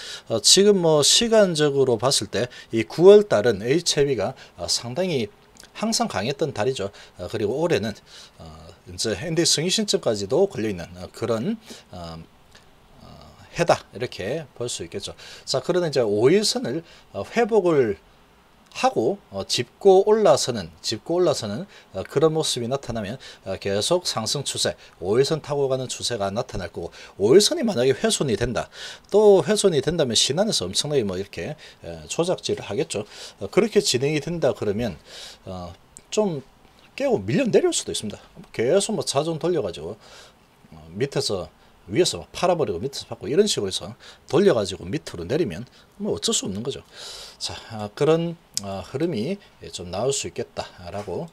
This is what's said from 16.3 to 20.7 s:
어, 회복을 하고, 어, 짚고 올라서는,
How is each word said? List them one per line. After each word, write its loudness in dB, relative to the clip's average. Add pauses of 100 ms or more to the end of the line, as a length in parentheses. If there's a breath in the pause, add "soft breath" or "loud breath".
어, -6 (120)
회복을 2 (760)
하고, 0 (140)
어, -6
짚고 4
올라서는, 4 (120)